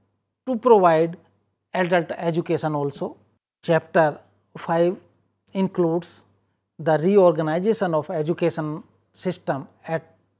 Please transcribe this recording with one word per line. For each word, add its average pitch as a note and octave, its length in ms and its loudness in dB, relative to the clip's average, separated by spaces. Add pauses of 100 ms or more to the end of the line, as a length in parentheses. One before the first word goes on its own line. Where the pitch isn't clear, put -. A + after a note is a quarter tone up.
(460)
to C4 100 -4
provide F3 640 4 (560)
adult F3+ 380 0
education E3 640 -2
also. C#3+ 420 -6 (460)
Chapter D#3+ 560 0 (380)
five F3 400 0 (560)
includes F3+ 560 -2 (680)
the D#3 200 0
reorganization F3 960 2
of D3+ 160 -2
education D#3+ 720 -4 (300)
system E3+ 540 -6 (200)
at E3 160 -6 (360)